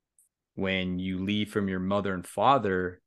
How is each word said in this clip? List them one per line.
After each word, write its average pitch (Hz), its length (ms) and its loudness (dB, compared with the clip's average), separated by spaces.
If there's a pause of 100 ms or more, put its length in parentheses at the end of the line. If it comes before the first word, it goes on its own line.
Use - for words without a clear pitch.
(560)
when 92 420 0
you 92 260 -4
leave 104 260 -2
from 101 180 0
your 92 120 -2
mother 98 320 0
and 90 140 -6
father, 101 800 2